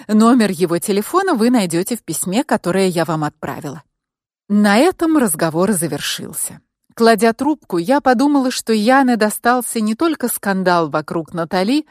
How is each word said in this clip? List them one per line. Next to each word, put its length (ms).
Номер 440
его 280
телефона 540
вы 160
найдете 460
в 80
письме, 400
которое 440
я 180
вам 180
отправила. 600
На 300
этом 400
разговор 560
завершился. 840
Кладя 380
трубку, 440
я 240
подумала, 480
что 240
Яне 420
достался 640
не 160
только 320
скандал 640
вокруг 440
Натали, 580